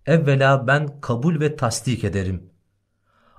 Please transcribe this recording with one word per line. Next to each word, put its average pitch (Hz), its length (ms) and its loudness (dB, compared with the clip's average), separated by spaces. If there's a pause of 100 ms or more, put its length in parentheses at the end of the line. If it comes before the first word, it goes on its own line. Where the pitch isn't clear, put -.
evvela 139 640 2
ben 143 340 0
kabul 139 380 0
ve 147 160 -2
tasdik 117 480 -4
ederim. 95 400 -2 (960)